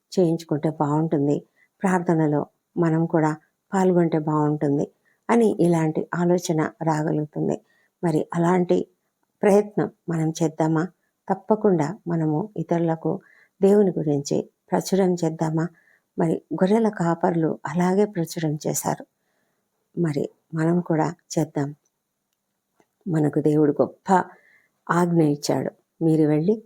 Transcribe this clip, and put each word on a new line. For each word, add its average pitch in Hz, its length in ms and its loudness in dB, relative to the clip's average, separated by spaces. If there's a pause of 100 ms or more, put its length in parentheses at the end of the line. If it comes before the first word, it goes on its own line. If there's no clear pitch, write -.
(180)
చేయించుకుంటే 160 520 0
బాగుంటుంది, 151 720 0 (400)
ప్రార్థనలో 170 640 0 (300)
మనం 165 300 2
కూడా 156 300 0 (380)
పాల్గొంటే 175 440 2
బాగుంటుంది" 151 720 0 (400)
అని 226 300 4
ఇలాంటి 160 540 0
ఆలోచన 175 560 0 (120)
రాగలుగుతుంది. 156 800 -2 (440)
మరి 151 300 0
అలాంటి 175 520 0 (560)
ప్రయత్నం 202 480 2 (180)
మనం 160 240 -2 (100)
చేద్దామా? 160 460 0 (420)
తప్పకుండా 196 760 0
మనము 165 500 -2
ఇతరులకు 165 640 -2 (420)
దేవుని 196 360 4
గురించి 143 500 -2 (220)
ప్రచురం 180 440 0
చేద్దామా? 160 540 -2 (500)
మరి 160 240 -2 (120)
గొర్రెల 208 340 2
కాపర్లు 170 800 -2
అలాగే 180 380 0
ప్రచురం 160 640 -4
చేశారు. 151 400 -4 (920)
మరి 156 320 -2 (240)
మనం 165 260 0
కూడా 160 340 -2 (240)
చేద్దాం. 147 360 -4 (1300)
మనకు 151 320 0
దేవుడు 151 320 2
గొప్ప 180 520 0 (640)
ఆజ్ఞ 170 320 2
ఇచ్చాడు, 147 480 -2 (340)
"మీరు 156 240 4
వెళ్ళి 175 380 0